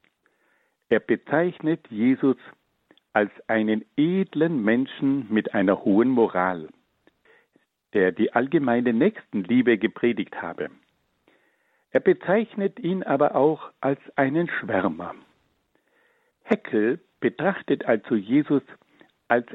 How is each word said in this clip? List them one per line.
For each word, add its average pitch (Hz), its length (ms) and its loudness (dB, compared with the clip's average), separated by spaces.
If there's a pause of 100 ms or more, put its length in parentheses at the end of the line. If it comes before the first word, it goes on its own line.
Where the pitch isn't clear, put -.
(880)
Er 110 120 4
bezeichnet 160 920 -2
Jesus 123 460 2 (760)
als 104 200 0 (160)
einen 107 360 -2 (120)
edlen 165 640 0
Menschen 131 640 -2
mit 107 260 -2
einer 95 300 0
hohen 110 240 4
Moral, 92 600 0 (1200)
der 92 200 2
die 110 200 0
allgemeine 123 600 2
Nächstenliebe 117 840 2
gepredigt 107 640 -4
habe. 87 300 -10 (1200)
Er 127 100 0
bezeichnet 190 800 -2
ihn 185 240 -4
aber 143 320 0
auch 147 460 0
als 139 180 -2 (180)
einen 147 320 0
Schwärmer. 90 640 -4 (1300)
Haeckel 123 560 -2 (200)
betrachtet - 640 -2
also 117 280 0
Jesus 131 480 0 (640)
als 120 260 0